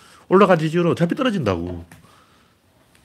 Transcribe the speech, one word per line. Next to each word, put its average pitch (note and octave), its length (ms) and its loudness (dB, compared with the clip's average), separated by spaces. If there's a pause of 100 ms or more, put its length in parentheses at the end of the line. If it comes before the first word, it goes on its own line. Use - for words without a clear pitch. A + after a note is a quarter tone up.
(280)
올라간 F3+ 320 4
지지율은 D#3+ 320 -2
어차피 E3+ 240 -2
떨어진다고. F#2 720 -4 (1200)